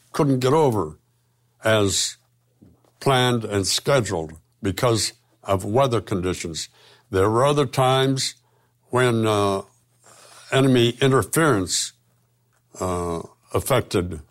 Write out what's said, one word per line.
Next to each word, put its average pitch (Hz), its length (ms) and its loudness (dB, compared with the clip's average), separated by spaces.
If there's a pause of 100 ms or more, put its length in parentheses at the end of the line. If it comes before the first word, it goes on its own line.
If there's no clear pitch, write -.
(120)
couldn't 135 280 0
get 127 140 2
over 110 460 0 (640)
as 104 540 0 (800)
planned 127 440 0
and 101 240 -2
scheduled 95 640 -2 (300)
because 110 500 0 (320)
of 98 220 -2
weather 117 340 2
conditions. 87 720 -6 (420)
There 95 180 2
were 120 160 2
other 147 200 2
times 135 680 0 (540)
when, 120 380 2
uh, 101 360 0 (880)
enemy 127 380 4 (100)
interference, 131 920 0 (880)
uh, 87 440 -4 (300)
affected 95 760 -2